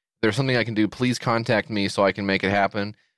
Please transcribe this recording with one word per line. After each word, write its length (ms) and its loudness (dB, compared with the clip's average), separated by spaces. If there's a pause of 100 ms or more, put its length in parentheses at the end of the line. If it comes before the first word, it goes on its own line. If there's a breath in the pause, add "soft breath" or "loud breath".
(220)
there's 140 0
something 200 0
I 80 2
can 100 -6
do, 140 2
please 300 -2
contact 500 0
me 200 -2
so 160 0
I 80 4
can 140 -4
make 180 0
it 60 2
happen 440 -2 (240)